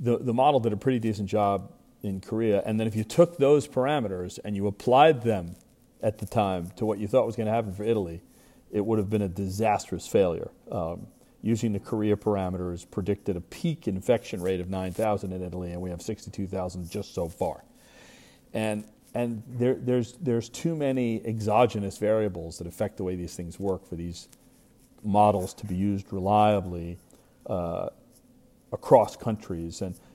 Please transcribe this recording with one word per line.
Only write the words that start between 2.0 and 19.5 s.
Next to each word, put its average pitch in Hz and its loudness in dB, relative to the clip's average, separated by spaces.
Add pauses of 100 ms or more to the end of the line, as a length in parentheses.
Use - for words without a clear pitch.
in 98 -6
Korea. 107 0
And 110 0
then 110 0
if 104 -4
you 107 -2
took 170 2
those 139 6
parameters 117 -2
and 104 -4
you 98 0
applied 127 6
them 95 -2 (460)
at 107 0
the 104 -8
time 95 0
to - -4
what 104 0
you 104 -4
thought 120 4
was 113 -4
gonna 107 -2
happen 110 0
for 98 -8
Italy, 101 0 (500)
it 104 0
would 110 2
have 98 0
been 107 0
a 98 0
disastrous 98 -2
failure. 90 2 (200)
Um, 87 -6 (340)
using 110 0
the 101 -2
Korea 107 0
parameters 92 -2
predicted 101 -2
a 85 -8
peak - -4
infection 101 0
rate 92 0
of 90 -8
nine 92 -4
thousand 101 -2
in 92 -6
Italy, 90 -6
and 87 -8
we 92 -6
have 85 -8
sixty-two 98 -8
thousand 90 -6
just - -8
so 85 -2
far. 82 -4 (920)
And, 107 -2 (300)
and 117 -4
there, 123 2